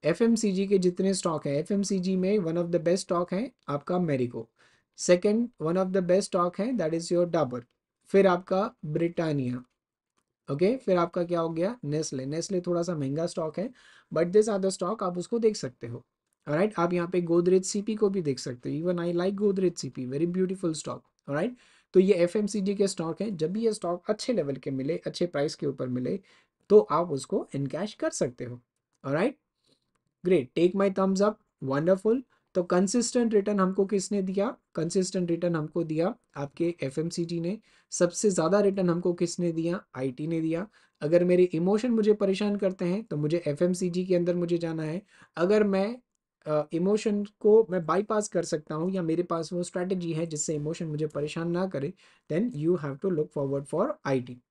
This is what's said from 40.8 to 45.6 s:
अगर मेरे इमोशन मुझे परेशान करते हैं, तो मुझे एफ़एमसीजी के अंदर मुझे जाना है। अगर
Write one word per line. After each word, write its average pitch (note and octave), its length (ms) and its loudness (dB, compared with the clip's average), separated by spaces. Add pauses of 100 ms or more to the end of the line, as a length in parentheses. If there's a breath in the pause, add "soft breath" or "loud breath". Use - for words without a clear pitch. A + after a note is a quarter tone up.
अगर E3+ 220 4
मेरे F3+ 200 6
इमोशन F#3+ 480 2
मुझे G#3+ 220 4
परेशान G3+ 420 0
करते F#3+ 300 -2
हैं, F#3+ 180 -2
तो - 140 -8
मुझे D3+ 300 0
एफ़एमसीजी F3+ 580 0
के F#3 100 2
अंदर F3 200 2
मुझे F3 220 0
जाना E3 260 -4
है। D#3 180 -6 (360 soft breath)
अगर G3+ 260 4